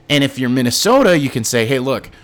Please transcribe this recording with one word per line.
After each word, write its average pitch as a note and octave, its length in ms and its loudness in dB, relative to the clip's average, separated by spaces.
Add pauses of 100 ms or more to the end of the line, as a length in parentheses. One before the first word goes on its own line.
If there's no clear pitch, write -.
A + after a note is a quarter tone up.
And C#3+ 160 2
if C3+ 160 -6
you're B2+ 100 -2
Minnesota, F3 640 2
you C#3 140 -2
can A#2 140 -6
say, A2+ 220 0
Hey, C3 120 0
look, B2 320 -6 (140)